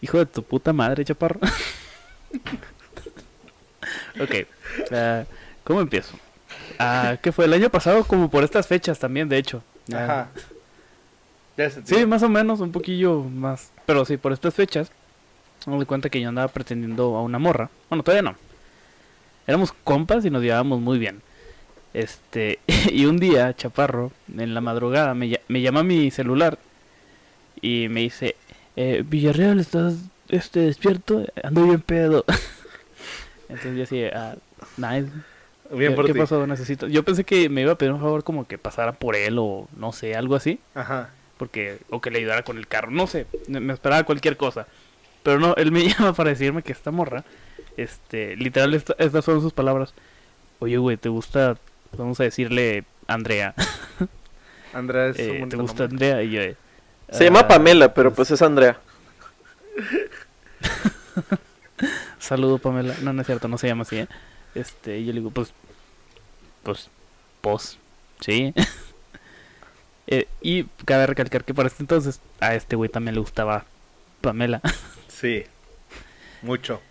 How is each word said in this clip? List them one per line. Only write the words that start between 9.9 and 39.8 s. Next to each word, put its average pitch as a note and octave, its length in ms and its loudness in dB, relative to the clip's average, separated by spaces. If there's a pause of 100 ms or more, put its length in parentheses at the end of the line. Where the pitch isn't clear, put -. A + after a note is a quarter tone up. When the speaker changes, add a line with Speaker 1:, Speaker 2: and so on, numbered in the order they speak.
Speaker 1:
Ah. A#2+ 100 -4
Speaker 2:
Ajá. C3 260 -2 (1300)
Ya D3 120 0
se C3+ 60 -14
Speaker 1:
Sí, C#3 40 -16
Speaker 2:
entiende. G3 280 2
Speaker 1:
más A3 160 4
o A#3 60 4
menos, G#3+ 300 2
un F3 120 -4
poquillo F3+ 520 0
más. C3 480 -8 (160)
Pero C#3+ 180 4
sí, C#3+ 120 -2
por C3+ 160 -2
estas D#3+ 200 -2
fechas, E3+ 380 -2 (760)
me C#3+ 100 -4
doy C#3 100 0
cuenta C3+ 240 -4
que C3 120 -4
yo A#2+ 80 -4
andaba B2 200 -2
pretendiendo A#2 680 -4
a A2+ 80 -2
una A#2+ 160 -4
morra. D3 300 0 (200)
Bueno, D#3 140 -4
todavía G3 180 4 (100)
no. - 40 -12 (1120)
Éramos F3 240 2
compas D#3+ 540 0
y F#3 40 2
nos C3 140 0
llevábamos A#2+ 380 2
muy B2 180 0
bien. G#2 220 -4 (720)
Este, A2 680 -6 (160)
<laughs> - 160 2
y C#3 140 4
un D#3 120 4
día, C3+ 380 4
chaparro, B2+ 560 -2 (240)
en A2+ 180 -6
la A#2 80 -4
madrugada, B2 540 0
me B2 140 -4
lla-, A#2 180 -4
me B2+ 140 -2
llama C3 220 2
mi E3 280 2
celular C3+ 480 0 (1000)
y A#2+ 280 -2
me A2+ 120 -4
dice, A#2+ 340 -4 (400)
"Eh, B2+ 320 -2
Villarreal, D3+ 520 2
¿estás, E3+ 360 0 (340)
este, F3+ 300 -2
despierto? F#3+ 680 2 (180)
Ando E3 200 2
bien E3+ 180 6
pedo". D#3+ 460 2
<laughs> - 1200 -8
Entonces B2+ 280 -8
yo B2+ 60 -4
así, B2 200 -4 (100)
"Ah, A2+ 220 -10 (400)
nice". B2+ 340 -4 (640)
Speaker 2:
Bien C#3 220 0
Speaker 1:
"¿Qué, - 20 0
Speaker 2:
por C#3+ 100 2
Speaker 1:
qué D3 80 2
Speaker 2:
ti. C3+ 60 0
Speaker 1:
pasó? D3 260 0
Necesito", C3+ 420 -6
yo D3+ 160 2
pensé F#3+ 200 0
que F3+ 260 2
me C3+ 120 0
iba C#3+ 100 2
a E3+ 80 0
pedir C3+ 140 2
un C#3+ 80 -6
favor D3+ 220 -2
como D3+ 240 -6
que G2 120 -14
pasara A#2 320 -4
por A#2 240 -2
él G#2+ 240 0
o G2+ 360 -4
no A2 160 -8